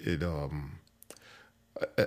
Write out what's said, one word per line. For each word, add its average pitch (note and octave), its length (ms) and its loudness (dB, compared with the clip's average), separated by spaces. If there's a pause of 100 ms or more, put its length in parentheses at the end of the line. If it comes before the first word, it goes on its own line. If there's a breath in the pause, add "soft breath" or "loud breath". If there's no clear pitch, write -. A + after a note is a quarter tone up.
it, D#2+ 180 2
um, D2 560 -2 (1000 loud breath)
e-, - 40 2 (220)